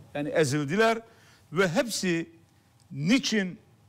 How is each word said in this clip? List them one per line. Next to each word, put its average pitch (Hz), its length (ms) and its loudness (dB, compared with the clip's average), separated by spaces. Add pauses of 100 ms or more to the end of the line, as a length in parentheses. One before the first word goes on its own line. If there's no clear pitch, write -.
(140)
Yani 147 160 -6
ezildiler 160 680 2 (540)
ve 185 180 2
hepsi 180 640 -2 (560)
niçin 190 680 0 (300)